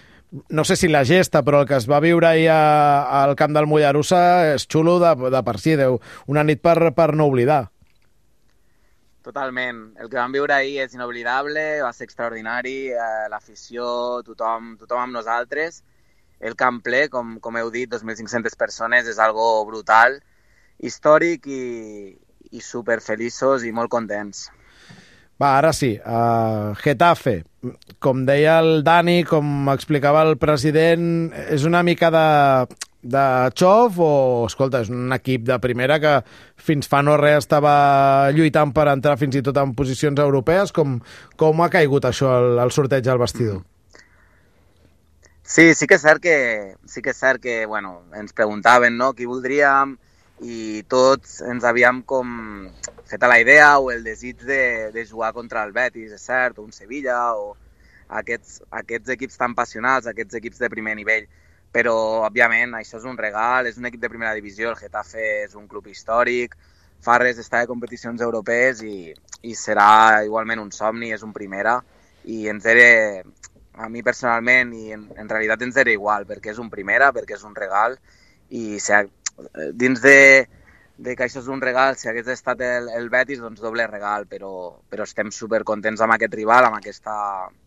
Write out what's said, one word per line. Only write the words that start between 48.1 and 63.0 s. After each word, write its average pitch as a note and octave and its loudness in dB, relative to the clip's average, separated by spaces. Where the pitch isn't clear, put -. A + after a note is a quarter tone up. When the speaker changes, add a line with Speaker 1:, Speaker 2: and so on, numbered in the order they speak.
Speaker 2:
ens G#2 -14
preguntaven, A#2 4
no?, B2+ 0
qui A#2+ -10
voldríem, C#3 0
i A2 -10
tots C3 0
ens A#2+ -8
havíem B2 2
com B2+ -4
fet G#2+ -2
a - -
la A#2+ 6
idea D3 10
o C3 -2
el A#2 -8
desig A#2 -12
de, B2 -4
de A2+ -8
jugar A2 -6
contra A#2 -8
el G2+ -14
Betis, A2+ -6
és G2 -20
cert, B2+ -4
o - -16
un A2 -20
Sevilla, A#2+ -4
o G#2 -10
aquests, - -12
aquests A2 -12
equips B2 -14
tan A#2+ -4
passionals, A#2+ -4
aquests A2 -12
equips A2+ -14
de A#2 -4
primer A2 -8
nivell. G#2+ -4
Però, A#2 0
òbviament, A#2 -2
això A2 -16